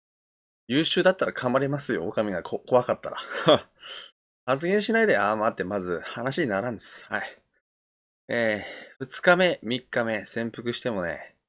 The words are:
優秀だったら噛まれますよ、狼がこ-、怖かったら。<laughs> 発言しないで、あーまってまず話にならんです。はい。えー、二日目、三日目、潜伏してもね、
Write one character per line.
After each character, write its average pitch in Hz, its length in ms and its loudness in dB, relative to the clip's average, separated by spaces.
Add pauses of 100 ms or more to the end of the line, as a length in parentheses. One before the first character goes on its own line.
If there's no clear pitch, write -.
(680)
優 139 140 2
秀 - 180 0
だ 185 100 6
っ 185 40 2
た - 100 0
ら - 60 -2
噛 - 160 -4
ま 127 140 2
れ 139 80 0
ま 143 100 -2
す - 140 -4
よ、 82 120 -2
狼 104 280 -2
が 85 100 -4
こ-、 - 240 -6
怖 123 160 6
か 113 100 0
っ - 60 -4
た - 100 -8
ら。 - 100 -8
<laughs> - 520 2 (760)
発 135 220 0
言 202 140 4
し 202 100 -2
な 226 100 4
い 220 60 4
で、 147 100 4
あ 101 140 2
ー 110 60 0
ま 107 100 2
っ 113 80 0
て - 80 -4
ま 98 160 -2
ず 87 220 -2
話 131 400 -4
に 147 60 0
な 98 120 2
ら 123 120 -2
ん - 20 -4
で 95 60 -10
す。 - 260 -12
は 101 140 -4
い。 - 200 -12 (880)
え 110 380 0 (340)
ー、 135 60 -6
二 - 160 -10
日 180 160 8
目、 180 260 2
三 120 200 -2
日 - 200 -2
目、 107 220 -2
潜 117 260 -6
伏 120 220 -6
し - 80 -8
て 127 100 -2
も 95 140 -2
ね、 - 320 -8 (120)